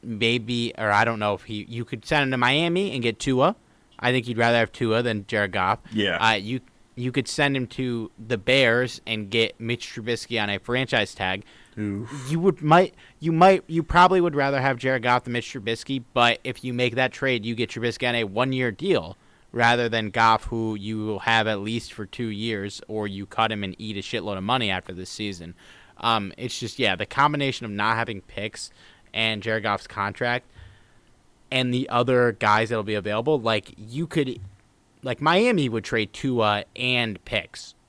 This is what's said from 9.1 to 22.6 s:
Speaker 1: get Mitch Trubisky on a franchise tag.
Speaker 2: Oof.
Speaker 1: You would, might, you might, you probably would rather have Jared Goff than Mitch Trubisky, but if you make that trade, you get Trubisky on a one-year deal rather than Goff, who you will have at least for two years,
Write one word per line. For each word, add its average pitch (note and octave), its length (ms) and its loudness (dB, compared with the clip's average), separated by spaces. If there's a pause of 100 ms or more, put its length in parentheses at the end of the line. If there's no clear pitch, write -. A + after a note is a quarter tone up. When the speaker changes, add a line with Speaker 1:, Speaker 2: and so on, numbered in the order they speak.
Speaker 1:
get A2+ 280 0
Mitch A#2 360 -6
Trubisky A#2 480 -4
on G#2 80 0
a G2+ 80 -2
franchise B2 560 -2
tag. F#2+ 300 -4 (320)
Speaker 2:
Oof. A#2 540 -8
Speaker 1:
You E3 80 0
would, F3 240 2
might, E3 320 6 (240)
you E3 140 -2
might, F3+ 340 6
you D#3+ 160 -2
probably F3+ 380 6
would E3+ 160 2
rather C#3 240 2
have C3+ 160 2
Jared C3 260 0
Goff B2 220 2
than B2 80 -6
Mitch A#2+ 200 -4
Trubisky, A#2 600 -6
but A#2+ 320 4
if B2+ 180 -6
you B2+ 100 -6
make A#2+ 220 0
that B2+ 180 2
trade, B2 320 -2
you A#2 100 -4
get A2 160 -2
Trubisky A#2 380 -4
on A#2+ 60 0
a A#2 100 0
one-year B2 460 0
deal G#2 460 -2 (340)
rather A#2+ 380 2
than A2 220 -2
Goff, A2+ 340 4
who A2+ 320 -4
you G#2+ 220 -6
will G#2+ 220 -4
have A2+ 280 2
at G#2 120 0
least A2 320 -6
for G#2 140 -10
two A#2 220 -8
years, G#2 580 -6